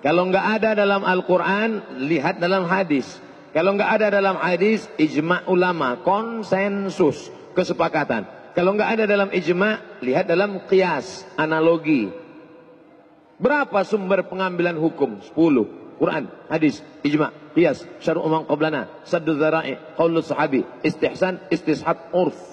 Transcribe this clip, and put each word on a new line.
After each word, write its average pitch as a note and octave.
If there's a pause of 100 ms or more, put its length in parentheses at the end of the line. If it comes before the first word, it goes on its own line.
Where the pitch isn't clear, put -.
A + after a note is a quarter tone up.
Kalau F3
nggak F#3 (140)
ada A3
dalam G3+
Al-Quran, F#3
lihat D#3+
dalam F3
hadis. E3+ (480)
Kalau F3+
nggak G3+
ada G#3
dalam G3
hadis, F3+ (160)
ijma' D#3
ulama, F3
konsensus, G3 (240)
kesepakatan. D3 (240)
Kalau F#3
nggak G#3+
ada G#3+
dalam G3+
ijma', F3+
lihat D3+
dalam F#3
qiyas, F3 (160)
analogi. D#3 (1300)
Berapa B3+
sumber F#3+
pengambilan F3+
hukum? C#3
Sepuluh. D3
Quran, D#3+ (240)
hadis, D#3 (160)
ijma', -
qiyas, D#3+ (160)
syar'u D#3+
man D#3+
qablana, D3+
saddu D#3+
dzara'i, D#3
qaulu E3
sahabi, C#3 (160)
istihsan, -
istishab, D#3
urf. E3+ (160)